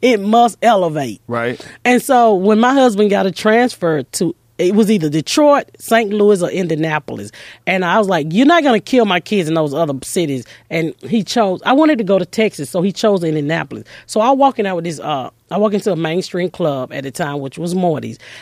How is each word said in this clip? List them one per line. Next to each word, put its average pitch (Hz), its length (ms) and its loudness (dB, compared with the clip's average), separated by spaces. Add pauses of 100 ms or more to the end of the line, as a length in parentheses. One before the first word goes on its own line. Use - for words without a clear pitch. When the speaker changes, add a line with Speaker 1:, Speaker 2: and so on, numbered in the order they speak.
Speaker 1:
It 233 200 2
must 226 420 2
elevate. 156 640 0
Speaker 2:
Right. 117 340 -4 (240)
Speaker 1:
And 247 180 2
so 240 320 4
when 208 260 2
my 247 140 2
husband 214 360 2
got 196 160 0
a 185 60 -4
transfer 214 680 0
to, - 320 -4 (240)
it 180 180 0
was 214 160 4
either 160 160 0
Detroit, 277 560 2 (160)
Saint 226 320 0
Louis, 208 280 2
or 170 100 -2
Indianapolis. 151 840 -4 (340)
And 185 180 -2
I 180 140 2
was 208 80 2
like, 165 240 0
"You're 220 160 4
not 339 160 6
gonna 254 180 2
kill 240 260 2
my 180 120 2
kids 175 300 -2
in 160 60 -2
those 151 200 -2
other 151 200 -2 (100)
cities." 139 400 -4 (260)
And 165 240 -4 (140)
he 202 160 0
chose, 196 400 0
I 226 80 2
wanted 302 260 4
to 226 60 -4
go 190 140 2
to 180 80 -4
Texas, 202 440 -4
so 185 120 -4
he 185 100 0
chose 202 320 0
Indianapolis. 151 600 -4 (220)
So - 140 -4
I 233 120 2
walking 262 340 2
out 185 100 -4
with 165 80 -6
this, 165 160 -8
uh, 131 300 -6 (200)
I 165 60 -4
walk 208 160 0
into 208 180 -2
a 170 60 -2
mainstream 175 540 -4
club 139 420 -4
at 135 100 -10
the 135 80 -10
time, 143 300 -6
which 135 180 -10
was 170 160 -6
Morty's. 147 440 -4 (240)